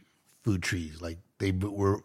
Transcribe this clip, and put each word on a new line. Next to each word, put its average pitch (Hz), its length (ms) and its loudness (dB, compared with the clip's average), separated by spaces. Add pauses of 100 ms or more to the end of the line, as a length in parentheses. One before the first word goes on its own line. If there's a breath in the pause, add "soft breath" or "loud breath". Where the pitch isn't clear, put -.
(440)
food 98 200 2
trees. 80 380 -4
Like, 82 160 -8 (220)
they 98 120 2
b-, 95 160 0
were, 101 380 2